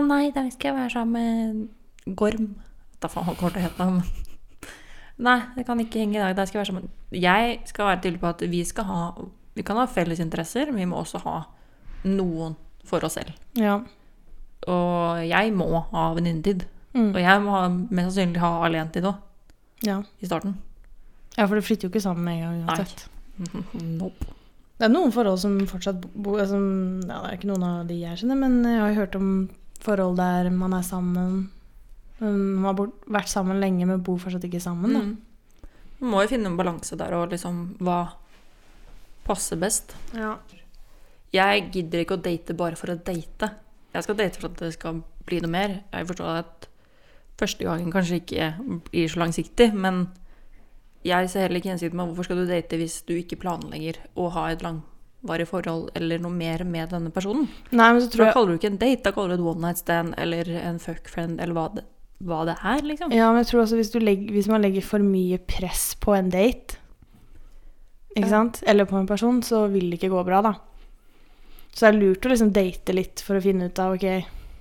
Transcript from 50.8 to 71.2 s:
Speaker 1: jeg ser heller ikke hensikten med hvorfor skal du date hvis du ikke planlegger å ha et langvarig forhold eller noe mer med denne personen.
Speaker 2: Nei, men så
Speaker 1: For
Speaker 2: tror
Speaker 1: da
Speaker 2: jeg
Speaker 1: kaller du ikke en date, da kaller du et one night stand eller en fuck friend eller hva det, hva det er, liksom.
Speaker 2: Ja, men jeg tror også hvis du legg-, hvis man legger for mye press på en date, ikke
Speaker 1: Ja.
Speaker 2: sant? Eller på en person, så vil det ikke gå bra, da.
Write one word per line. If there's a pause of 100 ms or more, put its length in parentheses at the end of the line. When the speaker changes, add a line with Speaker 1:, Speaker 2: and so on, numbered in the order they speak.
Speaker 1:
jeg
ser
heller
ikke
hensikten
med
hvorfor
skal
du
date
hvis (100)
du
ikke
planlegger (240)
å
ha
et
langvarig
forhold (100)
eller
noe
mer
med
denne
personen. (240)
Speaker 2:
Nei,
men
så
Speaker 1:
For
Speaker 2:
tror
Speaker 1:
da
Speaker 2:
jeg
Speaker 1:
kaller
du
ikke
en
date,
da
kaller
du
et
one
night
stand
eller (100)
en
fuck
friend
eller
hva
det, (360)
hva
det
er,
liksom.
Speaker 2:
Ja,
men
jeg
tror
også
hvis
du
legg-,
hvis
man
legger
for
mye
press (160)
på
en
date, (1400)
ikke
Speaker 1:
Ja.
Speaker 2:
sant?
Eller
på
en
person,
så
vil
det
ikke
gå
bra,
da. (1200)